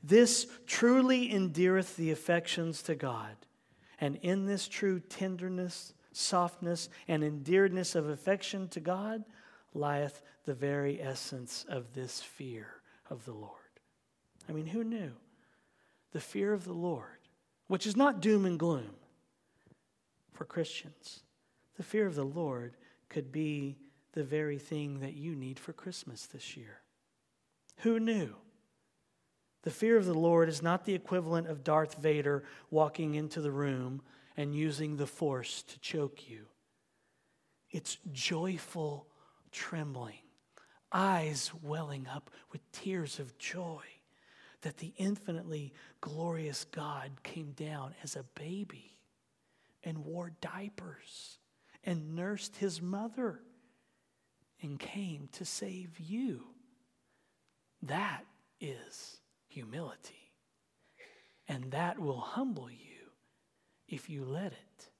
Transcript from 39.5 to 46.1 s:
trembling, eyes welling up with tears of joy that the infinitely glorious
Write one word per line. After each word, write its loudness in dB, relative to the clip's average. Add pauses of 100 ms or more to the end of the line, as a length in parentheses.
trembling, -6 (680)
eyes 2
welling -6
up -10 (220)
with -14
tears -4
of -10
joy -8 (800)
that -8
the -10
infinitely -4 (260)
glorious -4